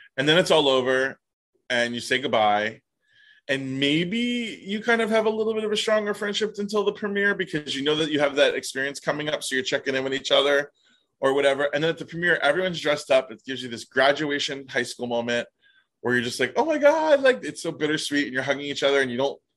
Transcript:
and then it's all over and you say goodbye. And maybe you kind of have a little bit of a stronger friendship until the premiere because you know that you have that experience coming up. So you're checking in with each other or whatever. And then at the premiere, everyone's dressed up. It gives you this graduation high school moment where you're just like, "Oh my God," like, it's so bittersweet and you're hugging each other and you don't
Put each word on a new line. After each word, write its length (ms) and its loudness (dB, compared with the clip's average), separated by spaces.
and 120 0
then 100 6
it's 120 2
all 180 6
over 520 0
and 260 0
you 60 -6
say 180 0
goodbye. 600 2
And 320 -4
maybe 400 0
you 160 -6
kind 220 2
of 80 0
have 160 2
a 40 2
little 240 -2
bit 100 -4
of 80 -4
a 40 0
stronger 380 0
friendship 440 -4
until 260 -2
the 80 0
premiere 420 -2
because 420 -6
you 60 -6
know 140 0
that 140 -2
you 80 0
have 180 2
that 180 4
experience 440 -6
coming 300 -4
up. 160 -4
So 100 -6
you're 100 -2
checking 300 -2
in 80 -2
with 120 -4
each 180 -4
other 400 2
or 140 2
whatever. 300 2
And 100 0
then 60 2
at 80 -4
the 80 -12
premiere, 300 0
everyone's 440 0
dressed 300 -2
up. 200 4
It 140 -16
gives 180 -8
you 60 -10
this 160 -10
graduation 840 0
high 160 -2
school 220 -8
moment 400 -2
where 140 0
you're 100 2
just 160 -6
like, 160 0
"Oh 80 2
my 140 0
God," 440 4
like, 220 2
it's 180 -10
so 80 -4
bittersweet 540 -2
and 80 -8
you're 100 -4
hugging 220 -2
each 180 -6
other 180 4
and 100 0
you 60 -6
don't 240 -2